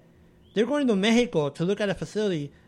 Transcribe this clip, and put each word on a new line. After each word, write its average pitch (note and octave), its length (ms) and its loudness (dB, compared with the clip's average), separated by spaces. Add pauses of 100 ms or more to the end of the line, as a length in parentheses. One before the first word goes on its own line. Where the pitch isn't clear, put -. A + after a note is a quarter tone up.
(540)
they're G#3+ 120 2
going C#4+ 200 0
to A#3 80 2
Mexico G3 560 2
to D#3+ 140 -4
look G3 160 -2
at G#3 100 0
a F3+ 40 -4
facility F3 580 -4 (160)